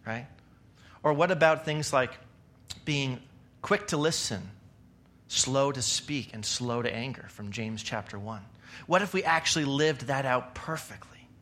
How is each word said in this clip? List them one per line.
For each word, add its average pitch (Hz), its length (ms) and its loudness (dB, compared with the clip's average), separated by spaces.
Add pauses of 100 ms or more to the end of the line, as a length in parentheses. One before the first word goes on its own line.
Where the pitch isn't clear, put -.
right? 117 220 -8 (760)
Or 151 100 4
what 170 180 6
about 160 340 6
things 151 280 -2
like 127 260 2 (680)
being 139 380 -2 (400)
quick 202 260 0
to 170 80 0
listen, 104 540 -2 (760)
slow 135 460 2
to 131 100 -4
speak, - 500 -2
and 107 120 -10
slow 120 380 -2
to 117 120 -2
anger 120 360 -6
from 104 200 -12
James 110 320 -6
chapter 104 360 -6
one? 104 260 -10 (420)
What 180 160 4
if 185 100 -4
we 185 120 0
actually 160 400 2
lived 139 380 2
that 135 220 -2
out 127 300 0
perfectly? - 760 -10 (140)